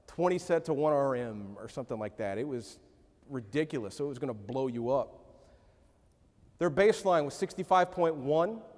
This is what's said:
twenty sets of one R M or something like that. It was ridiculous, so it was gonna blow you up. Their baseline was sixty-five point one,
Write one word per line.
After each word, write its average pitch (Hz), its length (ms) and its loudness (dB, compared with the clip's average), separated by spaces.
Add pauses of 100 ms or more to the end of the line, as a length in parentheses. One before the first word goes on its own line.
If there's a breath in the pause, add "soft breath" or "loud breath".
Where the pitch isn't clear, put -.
twenty 180 320 2
sets 165 300 0
of 151 80 0
one 151 160 4
R 139 240 4
M 107 420 -6
or 107 100 -12
something 123 300 -8
like 107 200 -6
that. 101 200 -2
It 131 80 -2
was 123 320 -8 (500)
ridiculous, 131 680 -4
so 143 80 -4
it 147 40 -4
was 131 100 -8
gonna 131 160 -4
blow 113 340 -4
you 117 220 -4
up. 131 320 -2 (1400 soft breath)
Their 170 120 2
baseline 190 540 4
was 139 100 -6
sixty-five 185 560 2
point 170 240 2
one, 160 460 0 (180)